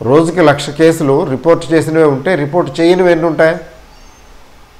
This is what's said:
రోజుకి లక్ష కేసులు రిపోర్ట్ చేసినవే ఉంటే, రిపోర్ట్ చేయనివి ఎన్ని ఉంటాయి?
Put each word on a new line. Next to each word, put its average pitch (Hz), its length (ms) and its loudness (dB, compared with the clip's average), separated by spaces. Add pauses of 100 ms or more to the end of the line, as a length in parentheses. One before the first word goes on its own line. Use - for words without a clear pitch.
రోజుకి 160 380 0
లక్ష 147 300 0
కేసులు 160 600 0
రిపోర్ట్ 160 420 -2
చేసినవే 160 320 0
ఉంటే, 143 300 0
రిపోర్ట్ 147 460 -4
చేయనివి 180 320 2
ఎన్ని 165 140 0
ఉంటాయి? 165 300 0 (1200)